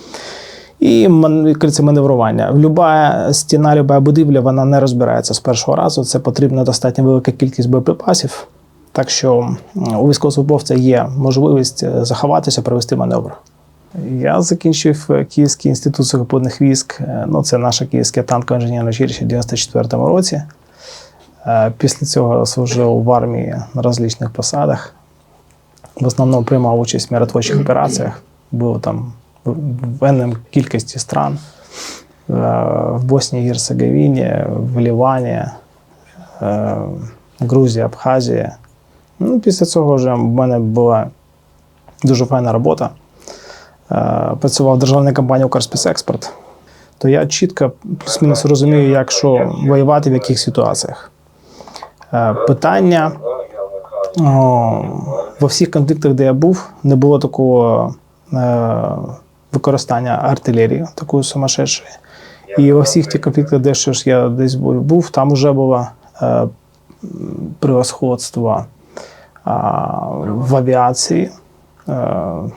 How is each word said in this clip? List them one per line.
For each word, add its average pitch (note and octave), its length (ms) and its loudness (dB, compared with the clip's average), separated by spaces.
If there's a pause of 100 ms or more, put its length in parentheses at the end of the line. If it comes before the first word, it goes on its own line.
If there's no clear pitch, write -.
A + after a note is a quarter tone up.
(800)
І - 280 4
ман-, D#3 400 4
як D3+ 100 2
кажеться, D3+ 240 2
маневрування. B2+ 720 2
Люба D#3 600 4 (180)
стіна, D3+ 440 2
люба C#3 240 4
будівля, D3 400 4
вона C3 240 2
не C#3 160 4
розбирається A#2+ 540 0
з - 60 -6
першого B2 360 -2
разу. D#3+ 280 0
Це - 140 -2
потрібна C3 460 0
достатньо B2+ 400 0
велика C3 280 2
кількість B2+ 380 -2
боєприпасів. D#3+ 760 0 (460)
Так - 180 -4
що, B2+ 280 2 (380)
м, A2+ 240 -2
у C3+ 80 4
військовослужбовця C#3+ 680 0
є B2+ 420 2
можливість, C3+ 680 2
е, A#2+ 220 -2
заховатися, C#3+ 580 0
провести B2 340 -2
маневр. A#2+ 360 -2 (760)
Я D#3+ 320 0
закінчив, D#3+ 680 0
е, C#3+ 140 2
Київський C#3+ 440 0
інститут C#3 380 -2
сухопутних B2+ 540 -2
військ. C3+ 400 0
Е, C3 280 -6
ну, C#3+ 140 0
це - 160 0
наше B2 280 -2
Київське - 360 -2
танкове B2 380 -2
інженерне A#2+ 300 -2
училище B2 340 -2
в A#2 40 -2
дев'яносто A#2+ 280 -4
четвертому A#2+ 520 -2
році. F3 340 0 (1040)
Е, A2+ 320 2
після - 280 -2
цього A#2+ 400 0
служив A#2+ 560 0
в A#2+ 100 2
армії A#2+ 440 -2 (180)
на B2+ 80 -4
различних A#2 480 -2
посадах. C#3+ 640 -4 (1080)
В B2+ 60 0
основному B2+ 380 2
приймав A#2+ 360 2
участь A#2+ 300 -4
в B2 40 -2
миротворчих A#2+ 460 0
операціях. C3 600 -2 (300)
Був A#2 280 -2
там A2+ 320 -6 (320)
в, - 60 -2 (500)
в - 40 2
енним B2 320 2 (140)
кількості B2 480 -4
стран. C#3+ 400 -4 (920)
Е, - 20 -4 (580)
в A#2+ 140 -4
Боснії B2+ 400 0
і A#2+ 40 0
Герцеговіні, B2 1000 0
в A#2+ 320 -4
Лівані, A#2+ 640 0 (1000)
е, G#2 340 -2 (640)
Грузія, A#2+ 440 2
Абхазія. A#2+ 720 -2 (600)
Ну, A#3 220 0
після F#3 260 2
цього D3+ 280 2
вже B2+ 200 2
в A#2+ 40 0
мене A#2+ 400 2
була A2+ 480 2 (960)
дуже B2+ 220 2
файна B2 260 0
робота. - 380 0 (1040)
Е, - 380 -2 (100)
працював C3+ 360 2
в - 20 0
державній C#3 340 2
компанії C3 320 2
«Укрспецекспорт». - 880 -4 (640)
То C3+ 100 0
я D3+ 180 4
чітко D3+ 460 -2 (260)
плюс-мінус - 480 0
розумію, C#3+ 440 4
як C3+ 200 0
що C3 440 2 (120)
воювати, C#3 440 4
в - 20 4
яких B2+ 260 0
ситуаціях. - 720 -4 (1040)
Е, A#2 220 0
питання, E3 800 2 (1080)
о, B2 640 2 (560)
во C#3+ 60 4
всіх - 240 0
конфліктах, D3 420 0
де C3+ 120 2
я C3+ 80 4
був, E3 360 2 (140)
не C#3 140 4
було C#3+ 220 4
такого, B2 760 2 (380)
е, A#2 500 0 (720)
використання B2+ 720 -2
артилерії, C3 720 0
такої C#3+ 300 -2
сумасшедшої. C3+ 680 -4 (680)
І C#3+ 140 6
во D3 80 6
всіх D3 260 2
тих - 140 -4
конфліктах, D3 400 0
де C3+ 140 2
ще C3 180 -2
ж C3 180 -2
я B2 180 2
десь B2+ 260 0
бу-, C3 260 0
був, D#3 300 2
там C#3 200 2
вже C#3+ 220 4
було, C3 340 2 (360)
е, A#2+ 260 0 (1080)
превосходство, B2 1080 -2 (800)
а, - 540 -2 (300)
в B2+ 280 0
авіації, B2+ 720 0 (580)
е, C3 280 -4 (400)